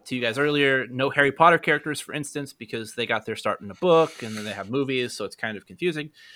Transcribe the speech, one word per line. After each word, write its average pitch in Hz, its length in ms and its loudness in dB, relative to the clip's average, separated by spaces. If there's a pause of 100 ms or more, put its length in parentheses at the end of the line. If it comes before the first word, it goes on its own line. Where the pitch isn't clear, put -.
to 131 100 -4
you 123 60 -4
guys 117 160 0
earlier, 143 500 2
no 127 220 -2
Harry 143 200 4
Potter 165 280 6
characters, 151 420 -2
for - 140 -10
instance, 143 380 -8
because 113 420 -10
they 117 120 -2
got 110 200 -2
their 110 100 -4
start - 240 -2
in 101 100 -12
a 98 40 -14
book 165 480 4
and 110 140 -8
then 107 80 -8
they 107 80 -6
have 98 180 -8
movies, 131 420 -2
so 107 120 -8
it's 95 120 -10
kind 110 200 -6
of 95 100 -14
confusing. 151 440 -4 (260)